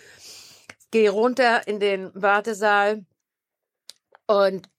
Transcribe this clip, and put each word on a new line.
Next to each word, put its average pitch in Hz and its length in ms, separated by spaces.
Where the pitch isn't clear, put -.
Geh 220 180
runter 233 580
in 208 140
den 196 340
Wartesaal 208 920
und 196 420